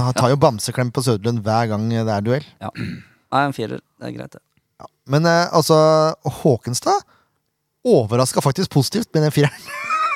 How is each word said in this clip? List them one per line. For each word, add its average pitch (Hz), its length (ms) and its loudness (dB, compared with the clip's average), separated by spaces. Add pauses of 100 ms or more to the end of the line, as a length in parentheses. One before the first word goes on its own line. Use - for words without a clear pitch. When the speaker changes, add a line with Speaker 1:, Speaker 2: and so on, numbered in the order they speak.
Speaker 1:
han 127 60 -2
tar 120 180 2
jo 143 80 2
bamseklem 123 560 0
på 135 80 -2
Søderlund 113 400 0
hver 110 240 0
gang 107 220 -2
det 113 180 -2
er 104 140 -2
duell. 123 260 -2 (140)
Speaker 2:
Ja. 107 80 -10 (100)
Nei, - 640 -6
en 143 80 -2
firer, - 300 -8 (180)
det 120 80 -12
er 120 140 -10
greit, 135 100 -16
det. - 100 -20 (380)
Speaker 1:
Ja. - 60 -20 (200)
Men, 147 200 0
eh, 170 260 2
altså, 156 720 4
Håkenstad 147 800 -2 (840)
overrasket 131 560 2
faktisk 151 300 0
positivt 196 420 0
med 156 100 2
den 151 80 2
fireren. - 280 0
<laughs> - 220 -14 (340)